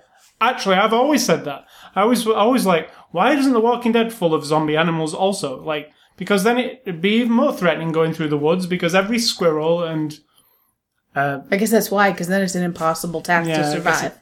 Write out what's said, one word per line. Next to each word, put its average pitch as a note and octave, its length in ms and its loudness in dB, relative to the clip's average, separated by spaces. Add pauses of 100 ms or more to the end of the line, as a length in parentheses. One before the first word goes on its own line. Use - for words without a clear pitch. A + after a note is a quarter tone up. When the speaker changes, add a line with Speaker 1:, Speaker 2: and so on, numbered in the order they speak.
(400)
Speaker 1:
Actually, A3 360 0
I've G#3+ 160 2
always C4+ 320 2
said D#3 220 0
that. C#3 180 -12 (320)
I F#3+ 60 2
always, A3+ 240 2
I A3 60 2
always G#3+ 340 2
like, E3 240 0 (220)
why A3 220 2
isn't C4+ 180 2
The A3+ 80 4
Walking A#3 320 2
Dead A3+ 200 2
full E3 220 0
of D3 100 -2
zombie D3+ 320 0
animals D#3+ 380 0
also? F#3+ 480 -4
Like, D3+ 280 -8 (260)
because F#3+ 260 0
then A#3+ 160 2
it, - 260 -6
it'd E3+ 160 -8
be G3+ 200 2
even A#3 120 0
more B3+ 220 4
threatening E3 380 0
going D#3+ 200 0
through D#3+ 160 -4
the D3 80 0
woods F3 300 0
because F3 280 -2
every G3+ 240 0
squirrel E3+ 680 0
and, D#3 340 -6 (1000)
uh, C#3 240 -4 (100)
Speaker 2:
I G3+ 60 0
guess G3+ 140 -2
that's G#3+ 200 2
why, G3 220 2
'cause F3 160 -6
then G3 140 0
it's F3+ 120 -4
an F3+ 80 -2
impossible E3 600 -4
task E3+ 260 0
Speaker 1:
yeah, D#3+ 80 -2
Speaker 2:
to D3+ 60 0
Speaker 1:
I - 20 0
guess D3 80 0 (280)
Speaker 2:
survive. - 120 -4
Speaker 1:
it, - 100 -20